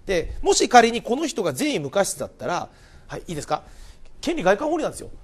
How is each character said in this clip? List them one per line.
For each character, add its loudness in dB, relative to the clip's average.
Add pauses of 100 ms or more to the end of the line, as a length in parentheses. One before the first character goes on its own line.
で、 -2
も 4
し 2
仮 8
に -2
こ -2
の -2
人 -4
が 0
善 -2
意 0
無 -4
過 0
失 -6
だ -6
っ -12
た -12
ら、 -4 (360)
は -12
い、 -14
い -8
い -6
で -6
す -12
か？ -4 (580)
権 -2
利 -4
外 6
観 -2
法 0
理 -2
な -2
ん -8
で -12
す -14
よ。 -14 (140)